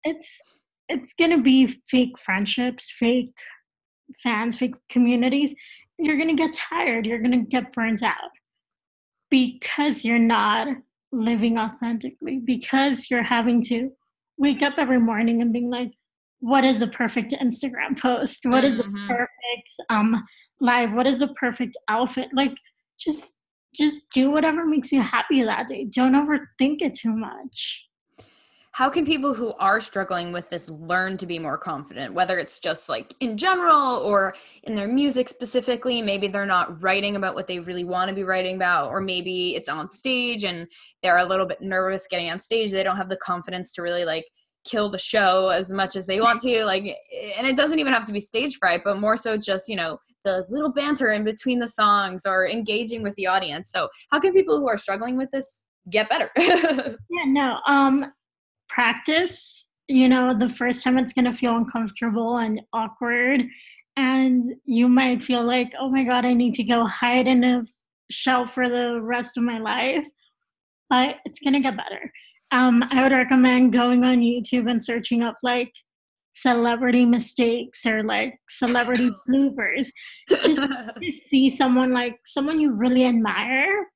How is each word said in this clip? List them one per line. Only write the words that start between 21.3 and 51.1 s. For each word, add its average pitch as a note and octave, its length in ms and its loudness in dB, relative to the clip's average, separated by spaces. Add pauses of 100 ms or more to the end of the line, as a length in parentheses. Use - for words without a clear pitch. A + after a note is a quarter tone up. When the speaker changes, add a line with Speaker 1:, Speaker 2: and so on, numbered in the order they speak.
Speaker 1:
outfit?" B3 440 -2
Like, C#4 240 0 (420)
just, - 380 -6 (380)
just D4 380 -2
do C4 180 4
whatever D#4 360 0
makes D4+ 260 0
you C#4 100 4
happy B3+ 420 0
that A3+ 240 -2
day. C4+ 160 -8
Don't B3+ 300 2
overthink D4 680 0
it C4 120 -4
too A3+ 200 -4
much. - 720 -10 (880)
Speaker 2:
How C4 140 0
can D4+ 160 0
people C#4 300 0
who A3 240 -6
are G3 220 2
struggling F#3 520 -6
with F3 160 -10
this E3 220 -12
learn F3+ 480 -4
to F#3 80 -10
be E3+ 120 -8
more D#3 200 -6
confident, C#3 560 -10
whether F3+ 240 0
it's - 200 -8
just, E3 300 -6
like, - 320 -8
in A3+ 160 -4
general D#4 600 2
or G3 380 0 (280)
in A3+ 120 -8
their G3+ 140 -4
music B3+ 400 0
specifically? B3 720 -4
Maybe G3+ 260 -2
they're G3 200 -4
not F3+ 360 -2
writing G3 320 0
about F#3+ 200 -4
what F#3 120 -8
they F3+ 120 -8
really F3 260 -8
wanna F3+ 300 -2
be G3 100 -6
writing F#3 320 -2
about, F3 320 0
or F3+ 140 -4
maybe F3+ 540 -4
it's E3 120 -8
on D3+ 220 -8
stage A#3+ 540 -4
and E3+ 220 -6 (360)
they're F3+ 160 4
a F3+ 80 4
little F#3+ 180 0
bit F3+ 160 -8
nervous F#3+ 500 -4
getting F3 200 -4
on F3+ 100 -8
stage. A3+ 300 -2
They F#3+ 120 0
don't F#3 140 -2
have F#3 140 -6
the F#3 80 -6
confidence F#3 560 -8
to F3 80 -10
really, F3 240 -2
like, D#3+ 180 -4 (400)
kill G#3 240 -2
the F#3+ 100 -6
show F#3+ 520 2
as F#3 200 0
much F#3+ 240 -4
as F#3+ 120 -8
they F#3+ 160 0
want A#3 180 2
to. A#3 240 0
Like, G3 200 -2 (520)
and A#3+ 100 -4
it C4 120 0
doesn't D4+ 200 2
even C#4 140 0
have G#3+ 140 0
to G#3+ 80 -8
be G3+ 60 -2
stage B3+ 360 -4
fright, F3 280 2
but G3 140 0
more G#3+ 200 2
so A3+ 180 -4
just, G3 320 -4
you A3 80 -4
know, E3 220 -6 (260)
the F#3 240 -2
little C#4 240 -2
banter C#4 400 0